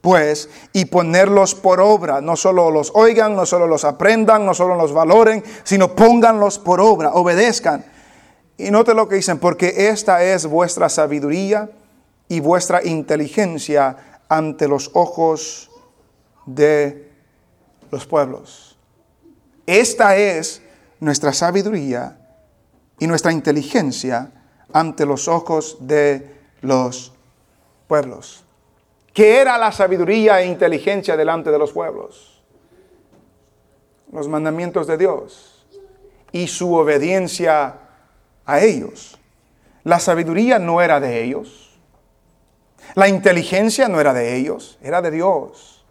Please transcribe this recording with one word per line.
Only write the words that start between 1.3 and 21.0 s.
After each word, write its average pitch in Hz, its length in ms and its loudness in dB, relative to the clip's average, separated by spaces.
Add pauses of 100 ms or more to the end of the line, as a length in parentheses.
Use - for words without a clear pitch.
por 185 280 2
obra". 170 400 0
No 165 120 -2
solo 180 360 2
los 151 240 -2
oigan, 220 420 4
no 185 80 0
solo 175 220 0
los 156 180 -2
aprendan, 214 600 2
no 180 80 0
solo 180 200 0
los 160 200 0
valoren, 208 500 4 (200)
sino 185 300 0
pónganlos 220 640 4
por 175 220 0
obra, 202 320 4
obedezcan. 175 720 0 (720)
Y 190 140 -8
note 226 240 4
lo 220 120 2
que 196 100 -2
dicen: 185 220 -2
"Porque 175 520 0
esta 196 340 0
es 185 220 0
vuestra 170 420 0
sabiduría 156 800 -2 (600)
y 170 120 -4
vuestra 175 420 0
inteligencia 151 1400 -4 (100)
ante 156 360 -2
los 139 280 -4
ojos 165 760 -2 (760)
de 147 680 -2 (800)
los 135 160 -12
pueblos". - 720 -6 (880)
Esta 214 500 2
es 185 460 -4 (380)